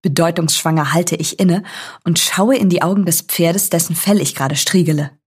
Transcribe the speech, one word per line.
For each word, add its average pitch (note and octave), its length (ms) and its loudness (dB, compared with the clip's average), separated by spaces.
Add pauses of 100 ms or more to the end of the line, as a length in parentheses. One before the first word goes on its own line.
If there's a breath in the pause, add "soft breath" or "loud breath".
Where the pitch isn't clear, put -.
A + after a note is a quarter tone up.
Bedeutungsschwanger D#3+ 880 0
halte E3+ 240 0
ich - 240 -6
inne F#3 240 2 (400 loud breath)
und E3+ 160 0
schaue A#3 380 2
in G3 120 2
die F3 120 2
Augen F#3+ 240 2
des E3 160 0
Pferdes, E3+ 480 0
dessen E3 260 0
Fell G3+ 240 0
ich - 160 -2
gerade C3+ 200 -2
striegele. D3 720 0